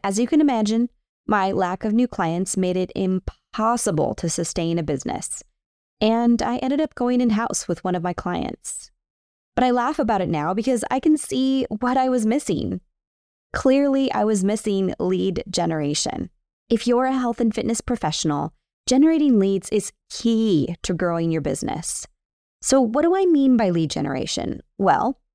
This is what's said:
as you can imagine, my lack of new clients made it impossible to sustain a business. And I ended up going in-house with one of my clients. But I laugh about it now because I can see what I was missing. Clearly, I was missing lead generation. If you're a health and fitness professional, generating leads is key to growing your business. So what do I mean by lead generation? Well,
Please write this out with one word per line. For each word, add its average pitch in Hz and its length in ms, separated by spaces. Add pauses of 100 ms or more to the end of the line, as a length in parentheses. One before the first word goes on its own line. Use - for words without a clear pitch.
as 196 140
you 240 80
can 302 160
imagine, 226 480 (360)
my 160 240
lack 185 320
of 214 120
new 247 120
clients 180 520
made 180 180
it 185 180
impossible 190 1200
to 165 120
sustain 170 500
a 165 40
business. - 600 (560)
And 233 440
I 240 160
ended 277 240
up - 120
going 247 280
in-house 226 460
with 170 140
one 185 120
of 170 80
my 175 100
clients. - 800 (680)
But 254 80
I 254 60
laugh 247 280
about 220 220
it 175 80
now 160 240
because 226 380
I 262 100
can 311 160
see 262 540
what 247 260
I 262 140
was 240 160
missing. 185 560 (720)
Clearly, 269 580
I 208 120
was 208 200
missing 196 540
lead 185 500
generation. 160 800 (420)
If 233 160
you're 247 180
a 262 80
health 247 260
and 226 160
fitness 226 280
professional, 156 720 (320)
generating 294 520
leads 196 300
is - 240 (160)
key 220 760
to 180 120
growing 170 360
your 160 120
business. - 640 (560)
So 269 180
what 247 220
do 339 120
I 381 120
mean 269 320
by 208 100
lead 165 220
generation? - 720 (160)
Well, 190 420 (140)